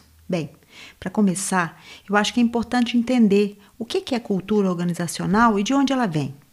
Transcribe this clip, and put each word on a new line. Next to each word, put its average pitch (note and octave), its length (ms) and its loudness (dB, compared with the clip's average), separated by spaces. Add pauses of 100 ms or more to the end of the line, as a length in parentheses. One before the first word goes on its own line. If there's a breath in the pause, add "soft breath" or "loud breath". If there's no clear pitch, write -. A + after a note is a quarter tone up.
(280)
Bem, E3+ 220 -4 (500 loud breath)
pra - 100 -8
começar, F#3 720 -2 (240 loud breath)
eu G3 100 -2
acho G#3 180 0
que - 40 0
é A#3+ 40 4
importante A#3+ 560 0
entender G#3 600 2 (200 soft breath)
o A#3 80 -10
que F#4 160 -4
que C#4+ 120 -6
é A#3 60 -2
cultura G3+ 480 0
organizacional F3 920 0
e G#3+ 40 0
de G#3 100 -2
onde C#4 180 2
ela B3+ 160 0
vem. D3+ 280 -4 (180)